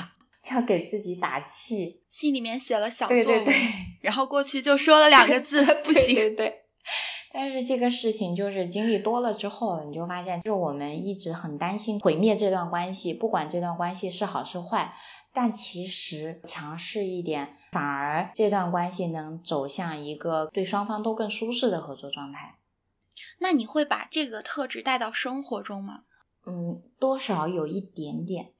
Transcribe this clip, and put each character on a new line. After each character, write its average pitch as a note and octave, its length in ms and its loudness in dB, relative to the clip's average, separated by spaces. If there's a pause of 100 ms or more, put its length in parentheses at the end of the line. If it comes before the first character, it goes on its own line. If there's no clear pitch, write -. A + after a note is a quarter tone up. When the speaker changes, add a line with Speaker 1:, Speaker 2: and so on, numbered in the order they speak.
(240)
Speaker 1:
<laughs> - 280 -20
要 B3+ 100 2
给 F#3+ 280 2
自 G#3+ 100 -4
己 F3+ 160 -6
打 D3 260 -2
气。 F#3 680 -6
Speaker 2:
心 D4+ 240 0
里 C4 80 0
面 A#3 180 -6
写 - 180 -2
了 G#3+ 120 0
小 A#3 180 -4
作 B3 80 4
文， A#3 100 6
Speaker 1:
对， A3 180 6
对， C4+ 100 4
对。 - 0 - (480)
Speaker 2:
然 G#3 140 -2
后 C4 100 2
过 C#4 160 0
去 C#4 200 -2
就 C#4 140 6
说 D4+ 240 10
了 D4+ 100 10
两 B3+ 180 12
个 B3 120 6
字， C#4 240 4 (100)
Speaker 1:
<laughs> - 120 -2
Speaker 2:
不 D#4 80 6
行。 C4 220 8
Speaker 1:
对， G#3+ 160 4
对， A3 40 -6
对。 - 280 -2 (680)
但 C4+ 180 -6
是 C4 140 -2
这 B3+ 120 0
个 B3 140 2
事 A3+ 220 0
情 F#3+ 200 -2
就 G3 160 -2
是 F#3+ 180 -2
经 G3+ 200 -2
历 A3 100 4
多 A3 220 0
了 A#3+ 140 0
之 G3+ 160 -6
后， F#3 340 -4
你 D3 100 -10
就 E3 140 -6
发 F3+ 160 -6
现 F3 180 -6
就 - 40 -8
是 G#3+ 80 0
我 F3 180 0
们 D3 340 -6
一 G3+ 80 -4
直 E3+ 200 -8
很 D#3+ 240 -8
担 F3+ 200 -4
心 G#3 220 -4
毁 E3 160 4
灭 G#3 200 4
这 G3 140 2
段 F3+ 200 0
关 F3 220 -2
系， F#3 220 -6
不 - 140 -4
管 E3 220 -2
这 F3 100 -4
段 F3 160 -4
关 F3 180 -2
系 F#3 160 -8
是 F3+ 160 -4
好 C3+ 180 -4
是 F3+ 160 -8
坏， F3 360 -4 (380)
但 A#3+ 180 2
其 F3+ 340 -6
实 E3 600 -6
强 D#3 340 -8
势 G3+ 260 -4
一 F3+ 160 -6
点， D3+ 360 -6 (140)
反 D#3+ 120 -2
而 D3 500 -2
这 G#3+ 160 2
段 F#3+ 220 0
关 F3+ 180 0
系 F#3 180 -4
能 D#3+ 360 -8
走 C#3 240 -2
向 D#3+ 320 -8
一 D3 160 -8
个 D#3+ 320 -2
对 F#3+ 160 -4
双 G3+ 240 -2
方 G#3+ 160 -4
都 A3+ 100 0
更 A3 160 -2
舒 A3 220 -6
适 B3 180 0
的 E3+ 120 -2
合 D3 120 -10
作 C#3 160 -14
状 C#3+ 220 -12
态。 C#3+ 240 -16 (840)
Speaker 2:
那 F#4 120 0
你 A#3+ 140 2
会 D4+ 180 0
把 A#3 260 -4
这 D4+ 180 -2
个 A3 140 -10
特 C#4 240 -6
质 A#3 160 -8
带 C4 160 0
到 A3+ 140 -4
生 C4 320 -6
活 A3 180 -6
中 G3 220 -10
吗？ G#3 200 -14 (440)
Speaker 1:
嗯， F3 340 -6 (160)
多 C4+ 220 0
少 E3+ 300 0
有 E3+ 180 -2
一 F3 140 -4
点 D#3 440 -8
点， F3 340 -8